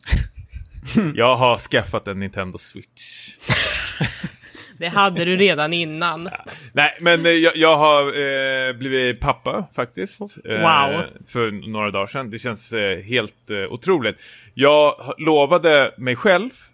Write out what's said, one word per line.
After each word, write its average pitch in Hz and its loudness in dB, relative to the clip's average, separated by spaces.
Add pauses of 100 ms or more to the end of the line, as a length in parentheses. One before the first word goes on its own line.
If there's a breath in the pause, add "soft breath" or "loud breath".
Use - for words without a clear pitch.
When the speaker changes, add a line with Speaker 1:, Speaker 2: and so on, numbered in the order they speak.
Speaker 1:
<laughs> - -4
Jag 120 4
har 120 2
skaffat - -4
en 95 -8
Nintendo 95 -8
Switch. - -16
<laughs> - - (1400 loud breath)
Speaker 2:
Det 165 -6
hade 175 0
du 185 0
redan 165 2
innan. 165 -4
Speaker 1:
Ja. - -14 (280 loud breath)
Nej, 147 2
men, 170 4
eh, 170 6
jag, 165 4
jag 160 6
har, 147 4 (680)
eh, 127 -6
blivit 127 -2
pappa 139 -4
faktiskt. 180 -8 (240)
Speaker 2:
Wow. 110 -4
Speaker 1:
Eh, 151 2 (280)
för 110 -6
några 107 -4
dagar 98 -4
sedan. 131 -10
Det 113 -12
känns, 117 -10
eh, 98 -2
helt, 110 -4
eh, 101 -6
otroligt. 120 -2 (360 loud breath)
Jag 147 4
h-, - -12
lovade 151 4
mig 123 -4
själv 208 2 (240 soft breath)